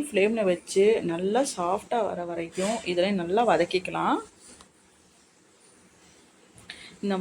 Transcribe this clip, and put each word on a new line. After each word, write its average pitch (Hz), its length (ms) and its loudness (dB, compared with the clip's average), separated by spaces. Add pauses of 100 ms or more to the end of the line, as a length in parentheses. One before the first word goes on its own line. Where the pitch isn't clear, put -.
ஃப்ளேமில் 208 420 2
வச்சு 190 340 2 (280)
நல்லா 196 300 0 (120)
சாஃப்டாக 196 540 -2
வர 175 120 -6 (100)
வரைக்கும் 170 440 -4 (180)
இதில் 185 280 2
நல்லா 190 320 0
வதக்கிக்கலாம். 175 680 0 (2750)
இந்த 196 160 0